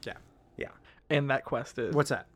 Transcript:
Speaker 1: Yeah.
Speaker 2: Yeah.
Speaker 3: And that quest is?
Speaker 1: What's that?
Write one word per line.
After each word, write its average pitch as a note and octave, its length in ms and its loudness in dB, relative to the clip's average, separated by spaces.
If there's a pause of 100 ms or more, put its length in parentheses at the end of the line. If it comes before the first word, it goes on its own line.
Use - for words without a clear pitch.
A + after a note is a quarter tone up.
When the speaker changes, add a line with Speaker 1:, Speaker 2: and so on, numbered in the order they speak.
Speaker 1:
Yeah. - 100 -6 (420)
Speaker 2:
Yeah. - 120 -6 (420)
Speaker 3:
And C#3+ 200 2
that C3+ 140 2
quest - 340 -4
is? A#2 160 0
Speaker 1:
What's D3 160 4
that? G2+ 240 -2